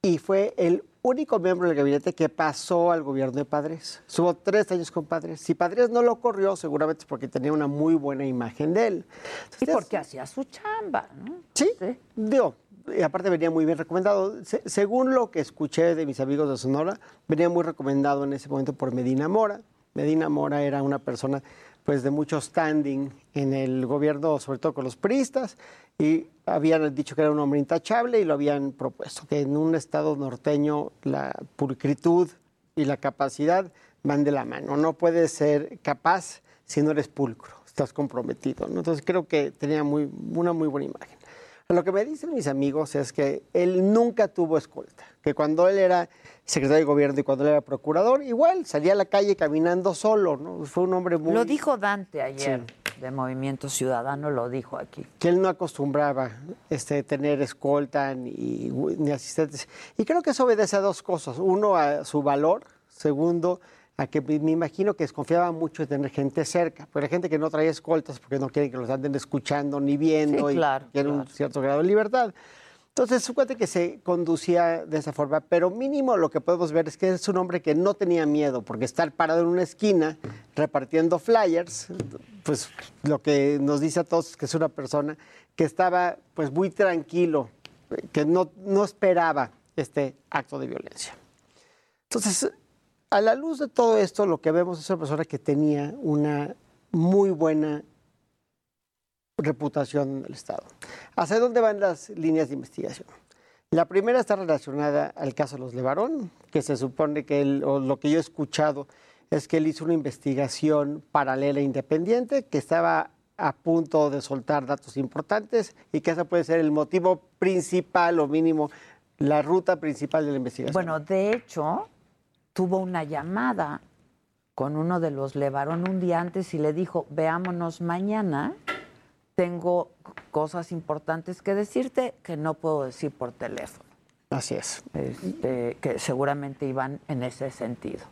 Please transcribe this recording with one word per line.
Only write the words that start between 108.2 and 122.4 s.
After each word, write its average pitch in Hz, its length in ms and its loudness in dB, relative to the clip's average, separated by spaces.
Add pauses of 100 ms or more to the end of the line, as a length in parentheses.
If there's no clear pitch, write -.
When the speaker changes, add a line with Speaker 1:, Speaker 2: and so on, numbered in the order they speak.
Speaker 1:
escuchado, 147 640 -2 (440)
es 151 180 -2
que 165 80 2
él 156 100 2
hizo 160 160 -4
una 165 100 0
investigación 147 1160 -2
paralela 139 480 0
e 143 40 2
independiente, 180 800 0
que - 120 -4
estaba 165 540 0 (260)
a 147 160 -2
punto 160 560 2
de 139 120 -4
soltar 139 440 -2
datos 139 300 -6
importantes 208 800 -4 (160)
y 151 80 -2
que 165 120 0
ese 170 120 -2
puede 170 220 0
ser 165 160 2
el 151 100 2
motivo 170 500 2 (160)
principal 175 840 2
o 143 80 2
mínimo, 156 420 2 (460)
la 151 240 2
ruta 175 400 0
principal 151 440 -2
de 147 60 -2
la 139 60 -2
investigación. 127 360 -6
Speaker 2:
Bueno, 165 280 -4
de 190 320 0
hecho, 196 560 -6 (640)